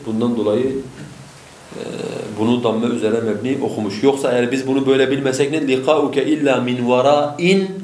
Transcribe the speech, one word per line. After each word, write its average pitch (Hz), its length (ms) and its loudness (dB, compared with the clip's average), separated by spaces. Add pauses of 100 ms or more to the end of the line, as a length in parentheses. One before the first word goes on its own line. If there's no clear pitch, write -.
Bundan 113 320 -2
dolayı, 113 380 0 (1000)
e, - 60 -10 (580)
bunu 120 240 0
damme 113 220 0
üzere 113 360 0
mebni 120 420 -2
okumuş. 104 400 -4
Yoksa 135 280 2
eğer 120 200 2
biz 131 160 -4
bunu 135 200 0
böyle 135 240 4
bilmesek 139 400 0
ne? 151 160 -2
"Liqa'uke 131 580 2
illa 139 360 2
min 123 160 -2
wara'in 147 880 2 (160)